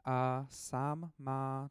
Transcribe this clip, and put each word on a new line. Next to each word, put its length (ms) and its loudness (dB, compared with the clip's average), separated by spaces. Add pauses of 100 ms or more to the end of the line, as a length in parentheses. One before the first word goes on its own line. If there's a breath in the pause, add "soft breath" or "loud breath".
a 460 4
sám 680 -2
má 520 -2